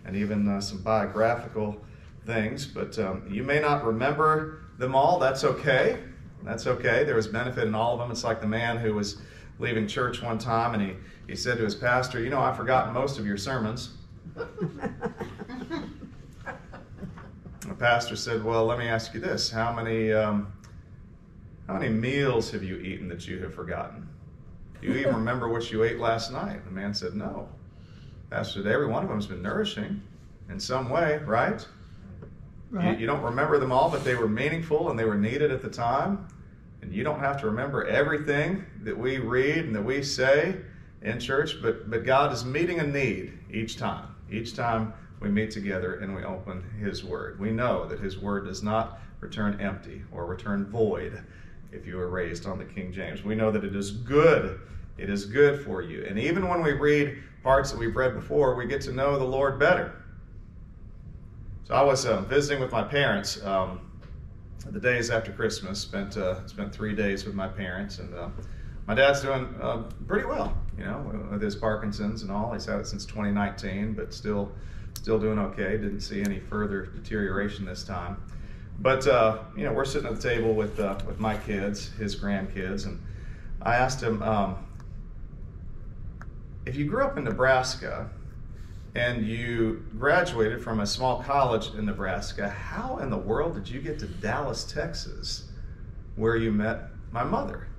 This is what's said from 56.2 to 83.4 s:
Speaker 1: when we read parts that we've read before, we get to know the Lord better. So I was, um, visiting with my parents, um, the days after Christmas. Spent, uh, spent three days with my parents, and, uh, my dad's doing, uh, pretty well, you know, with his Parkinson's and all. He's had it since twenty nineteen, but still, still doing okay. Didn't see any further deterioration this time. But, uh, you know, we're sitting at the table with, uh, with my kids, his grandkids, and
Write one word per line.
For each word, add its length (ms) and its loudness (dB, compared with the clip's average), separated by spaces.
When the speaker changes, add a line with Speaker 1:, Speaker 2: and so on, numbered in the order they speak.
Speaker 1:
when 140 2
we 100 4
read 440 4
parts 300 6
that 80 -4
we've 160 0
read 180 4
before, 420 4
we 100 -4
get 160 -2
to 100 -4
know 260 2
the 60 2
Lord 340 2
better. 360 4
So 100 0
I 80 8
was, 240 6
um, 200 4
visiting 360 4
with 100 -2
my 100 2
parents, 640 2
um, 360 0
the 100 -4
days 300 4
after 220 2
Christmas. 460 -2
Spent, 380 -4
uh, 300 -2
spent 280 -6
three 200 -2
days 320 0
with 80 -6
my 120 -2
parents, 520 -6
and, 160 -10
uh, 140 -6
my 80 0
dad's 260 8
doing, 400 0
uh, 220 -2
pretty 200 2
well, 300 0
you 60 -6
know, 140 -4
with 120 -2
his 120 0
Parkinson's 680 0
and 100 -6
all. 220 0
He's 100 -6
had 160 -2
it 60 -6
since 180 -4
twenty 280 -2
nineteen, 600 0
but 220 -6
still, 360 -2
still 240 2
doing 200 2
okay. 380 0
Didn't 240 -2
see 220 -4
any 180 0
further 460 -2
deterioration 800 -2
this 180 -8
time. 320 -4
But, 260 6
uh, 340 8
you 100 -2
know, 100 2
we're 100 2
sitting 240 0
at 100 -2
the 80 -4
table 280 4
with, 260 2
uh, 160 2
with 140 -4
my 160 2
kids, 600 -2
his 180 -2
grandkids, 720 -2
and 120 -4